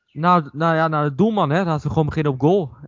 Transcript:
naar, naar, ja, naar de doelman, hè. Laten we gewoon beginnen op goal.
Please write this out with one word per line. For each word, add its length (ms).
naar, 420
naar, 220
ja, 120
naar 220
de 60
doelman, 340
hè. 140
Laten 200
we 100
gewoon 140
beginnen 260
op 80
goal. 300